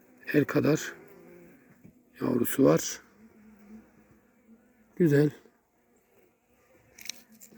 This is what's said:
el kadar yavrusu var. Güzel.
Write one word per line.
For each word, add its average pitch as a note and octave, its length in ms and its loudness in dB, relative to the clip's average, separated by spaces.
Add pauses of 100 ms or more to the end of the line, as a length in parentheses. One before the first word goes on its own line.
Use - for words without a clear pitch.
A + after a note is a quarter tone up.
(340)
el D3 100 2
kadar D3 500 -2 (1300)
yavrusu - 420 0
var. - 380 2 (1900)
Güzel. D3 340 4 (2250)